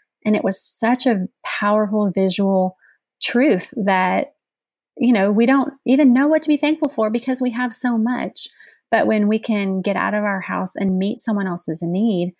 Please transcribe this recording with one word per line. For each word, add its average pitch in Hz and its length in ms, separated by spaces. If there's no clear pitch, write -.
And 214 120
it - 80
was - 180
such - 440
a 196 220
powerful 208 640
visual 190 680
truth 240 560
that, 190 580
you 240 160
know, 202 180
we 220 140
don't 269 280
even 269 280
know 269 140
what 311 160
to - 40
be 302 100
thankful 302 320
for 220 220
because 247 300
we 254 100
have 240 220
so 240 240
much. - 500
But 220 180
when 214 200
we 220 100
can 202 440
get 196 140
out 196 200
of 208 80
our 202 180
house 185 340
and 190 220
meet 196 220
someone 202 280
else's 170 360
need, 180 560